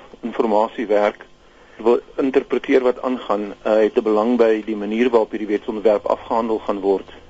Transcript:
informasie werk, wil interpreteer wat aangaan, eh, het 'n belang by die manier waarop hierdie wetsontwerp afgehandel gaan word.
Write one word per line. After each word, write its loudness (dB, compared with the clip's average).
informasie 0
werk, 0
wil 2
interpreteer 0
wat 0
aangaan, -4
eh, -2
het 2
'n 2
belang 2
by 2
die -4
manier -2
waarop 2
hierdie -6
wetsontwerp 0
afgehandel -2
gaan -6
word. 0